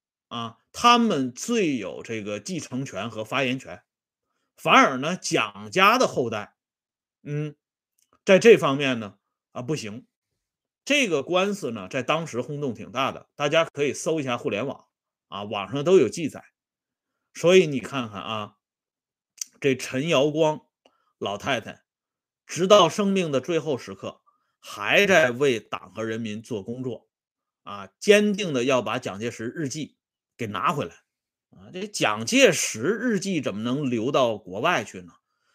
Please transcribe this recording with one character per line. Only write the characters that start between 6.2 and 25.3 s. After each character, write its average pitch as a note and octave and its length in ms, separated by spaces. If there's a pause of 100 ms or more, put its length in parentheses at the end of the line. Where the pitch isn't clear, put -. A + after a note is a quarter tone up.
代， G#2 280 (640)
嗯， D3 340 (680)
在 F#3+ 140
这 A3 180
方 C#3 200
面 C3+ 240
呢， G2+ 160 (360)
啊， A#2+ 100
不 C3+ 120
行。 A2 320 (800)
这 C4+ 220
个 D3 140
官 F#3 320
司 D3+ 160
呢， G2+ 180
在 C3 140
当 D#3 240
时 A#2+ 160
轰 C#3+ 180
动 C3+ 140
挺 F#2 180
大 B2+ 180
的， - 260
大 D3 120
家 D#3+ 160
可 D3+ 200
以 B2+ 100
搜 D#3+ 260
一 - 20
下 B2 140
互 A#2+ 140
联 G#2 160
网 - 200 (420)
啊， G2+ 160
网 G2+ 280
上 C#3+ 100
都 F3+ 160
有 A2+ 120
记 D#3+ 180
载。 - 160 (880)
所 F3 240
以 F3+ 100
你 C#3 140
看 A#2 300
看 G2 100
啊， G#2 360 (1080)
这 C3+ 120
陈 C3 340
瑶 D3+ 220
光 D3+ 360 (500)
老 G#2 220
太 B2+ 240
太， - 220 (640)
直 F3 200
到 G#3 240
生 G3+ 200
命 F3+ 220
的 C3 80
最 E3 180
后 C#3+ 200
时 F#2+ 160
刻， - 260 (380)
还 B2+ 480
在 D#3+ 240